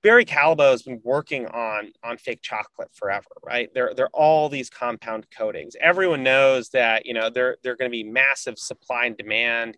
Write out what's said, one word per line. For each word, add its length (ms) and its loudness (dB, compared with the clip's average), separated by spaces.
Barry 220 8
Callebaut 460 4
has 100 2
been 220 -12
working 420 -4
on, 460 -6
on 140 -8
fake 240 -10
chocolate 500 -10
forever, 360 -6
right? 320 -4
There, 180 0
there 140 0
are 80 -8
all 340 4
these 180 -8
compound 640 -8
coatings. 500 -8
Everyone 440 0
knows 460 2
that, 360 0
you 80 -10
know, 160 -2
there, 320 -2
there 120 -6
are 20 -6
gonna 160 -4
be 120 -6
massive 540 -2
supply 480 -6
and 100 -6
demand 640 -4